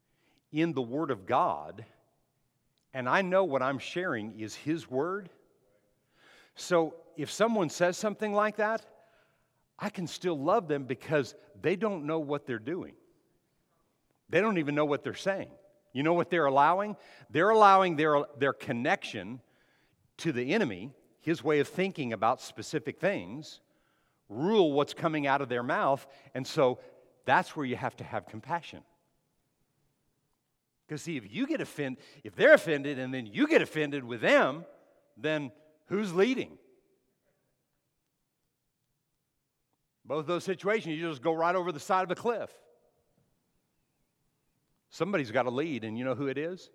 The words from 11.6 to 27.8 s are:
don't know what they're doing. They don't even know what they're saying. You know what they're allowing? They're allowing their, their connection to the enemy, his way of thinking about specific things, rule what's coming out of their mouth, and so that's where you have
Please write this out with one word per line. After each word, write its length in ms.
don't 280
know 140
what 260
they're 140
doing. 380
They 140
don't 160
even 180
know 80
what 200
they're 100
saying. 440
You 100
know 100
what 160
they're 180
allowing? 500
They're 220
allowing 440
their, 300
their 180
connection 880
to 160
the 200
enemy, 400
his 200
way 180
of 100
thinking 420
about 300
specific 580
things, 640
rule 460
what's 200
coming 340
out 140
of 60
their 160
mouth, 420
and 120
so 340
that's 320
where 100
you 120
have 180